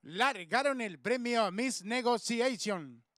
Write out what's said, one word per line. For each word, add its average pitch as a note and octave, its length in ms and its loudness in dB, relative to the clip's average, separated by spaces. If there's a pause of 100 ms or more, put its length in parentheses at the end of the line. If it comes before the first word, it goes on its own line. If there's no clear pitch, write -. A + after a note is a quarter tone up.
Largaron A#3 760 0
el F#3+ 180 -6
premio A#3 520 2
Miss A#3 340 -2
Negotiation. A3 1200 0 (140)